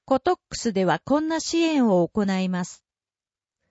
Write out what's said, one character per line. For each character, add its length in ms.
コ 160
ト 140
ッ 60
ク 80
ス 160
で 100
は 220
こ 160
ん 80
な 100
支 200
援 280
を 180
行 200
い 240
ま 160
す。 180